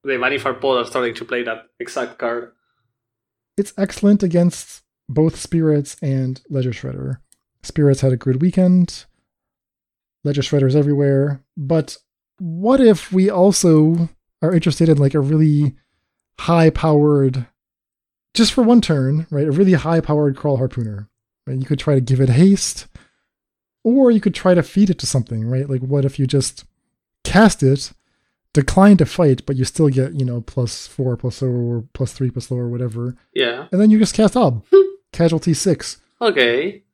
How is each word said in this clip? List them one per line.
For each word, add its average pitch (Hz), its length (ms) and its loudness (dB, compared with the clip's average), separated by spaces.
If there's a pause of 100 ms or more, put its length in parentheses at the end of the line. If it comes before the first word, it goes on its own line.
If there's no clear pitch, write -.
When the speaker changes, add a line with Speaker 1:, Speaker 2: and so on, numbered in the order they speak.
Speaker 1:
The 135 100 -6
Vanifair 127 460 -4
Pod 127 240 -2
are 117 60 -10
starting 120 240 -4
to - 120 -14
play 120 180 -6
that 113 240 -12 (120)
exact 123 380 -10
card. 120 360 -8 (1000)
Speaker 2:
It's 202 220 -6
excellent 202 460 0
against 175 580 -2 (260)
both 156 320 -2
Spirits 151 600 -2
and 131 480 -4
Ledger 127 220 -4
Shredder. 131 480 -10 (420)
Spirits 143 400 0
had 135 100 2
a 123 60 -2
good 131 240 -2
weekend. 180 640 2 (1160)
Ledger 143 180 -2
Shredder's 135 340 0
everywhere. 143 680 0 (120)
But 156 420 -4 (420)
what 190 420 -2
if 220 300 2
we 190 180 2
also 170 800 2 (320)
are 170 120 0
interested 165 360 0
in, 151 80 4
like, 139 160 0
a 156 60 0
really 147 560 0 (640)
high-powered, 147 1080 2 (880)
just 226 200 2
for 247 100 2
one 233 180 4
turn, 151 480 -2
right? 147 180 -2
A 151 40 -2
really 185 220 4
high-powered 151 640 0
Crawl 143 220 -2
Harpooner. 110 500 -6 (380)
Right? 131 120 -8
You 135 80 -6
could 143 140 -4
try 147 160 0
to 135 60 2
give 127 180 0
it 131 100 2
haste, 180 580 2 (960)
or 247 280 4
you 214 100 2
could 185 140 -2
try 185 180 2
to 175 100 4
feed 196 260 0
it 175 100 -2
to 127 60 -10
something, 113 400 -4
right? 131 240 -4
Like, 131 120 -4
what 135 240 -2
if 135 120 -6
you 139 80 0
just - 400 -4 (580)
cast 196 400 4
it, 135 300 0 (600)
decline 190 440 6
to 156 80 2
fight, 143 400 0
but 139 100 -4
you 127 100 -2
still 156 240 0
get, 135 240 -2
you 135 120 -4
know, 120 160 -6
plus - 460 -8
four, 127 300 -6
plus - 260 -8
oh, 127 40 -2
or 120 360 -4 (100)
plus - 200 -8
three, 127 180 -4
plus - 180 -12
low, 127 80 -6
or 120 120 -6
whatever. 120 460 -8 (180)
Speaker 1:
Yeah. 123 380 -4
Speaker 2:
And 185 100 0
then 214 80 4
you 214 100 4
just 214 160 0
cast 220 220 2
Ob. 131 280 0 (240)
Speaker 1:
<laughs> - 220 -20
Speaker 2:
Casualty 165 420 0
six. - 480 -4 (200)
Speaker 1:
Okay. 147 600 0 (100)